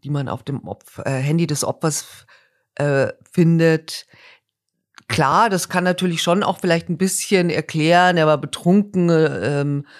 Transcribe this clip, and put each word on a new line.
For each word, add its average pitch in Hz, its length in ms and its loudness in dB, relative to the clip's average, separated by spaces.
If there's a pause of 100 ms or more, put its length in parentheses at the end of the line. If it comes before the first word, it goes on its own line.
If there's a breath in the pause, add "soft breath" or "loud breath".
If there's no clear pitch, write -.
die 139 60 -10
man 143 200 -4
auf - 140 -8
dem 131 240 -10
Opf-, - 320 -14
äh, 135 200 -4
Handy 156 280 0
des 147 160 -4
Opfers, - 600 -6 (500 soft breath)
äh, 139 360 0 (200)
findet. 165 720 2 (1040 loud breath)
Klar, 160 420 2
das 185 200 -4
kann 180 140 -2
natürlich 180 380 -2
schon 180 220 0
auch 190 160 -4
vielleicht 170 300 0
ein 165 80 -4
bisschen 190 520 0
erklären, 170 680 2
er 156 100 2
war 151 100 4
betrunken, 180 720 0
äh, 143 520 0
ähm, 143 240 -4 (140)